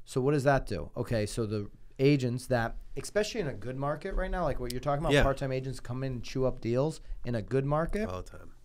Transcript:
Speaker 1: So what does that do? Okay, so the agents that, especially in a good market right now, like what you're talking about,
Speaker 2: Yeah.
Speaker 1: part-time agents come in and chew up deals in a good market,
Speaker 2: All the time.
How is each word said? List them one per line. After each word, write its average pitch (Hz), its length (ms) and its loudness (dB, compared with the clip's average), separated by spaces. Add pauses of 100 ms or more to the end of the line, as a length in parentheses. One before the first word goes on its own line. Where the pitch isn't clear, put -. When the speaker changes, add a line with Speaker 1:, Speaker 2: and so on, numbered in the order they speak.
Speaker 1:
So - 160 0
what 135 120 4
does 143 120 2
that 135 220 6
do? 78 300 -4
Okay, 117 280 0
so 110 220 -2
the 104 240 -2 (280)
agents 127 480 4
that, 117 300 0 (200)
especially 208 460 -2
in 156 40 -2
a 123 80 -4
good 123 220 -6
market 147 380 -4
right 185 160 0
now, 185 120 0
like 139 160 0
what 123 140 -4
you're 127 80 -4
talking 143 240 0
about, 151 80 4
Speaker 2:
Yeah. 143 100 8
Speaker 1:
part-time 135 300 2
agents 131 260 -4
come 127 240 -6
in 135 120 -2
and 117 100 -6
chew 131 220 0
up 120 140 0
deals 131 400 0 (260)
in 120 80 0
a 110 80 0
good 131 240 0
market, 165 420 0
Speaker 2:
All 92 140 -6
the - 80 -10
time. - 220 -14 (120)